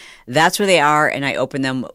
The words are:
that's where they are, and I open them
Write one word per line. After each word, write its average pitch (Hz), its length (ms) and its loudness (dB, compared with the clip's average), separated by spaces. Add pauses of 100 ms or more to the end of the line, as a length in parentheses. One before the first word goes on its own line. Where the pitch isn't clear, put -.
(280)
that's 156 320 2
where 208 60 0
they 175 160 4
are, 151 260 2
and 139 180 -4
I 117 100 -4
open 135 260 -4
them 131 340 -4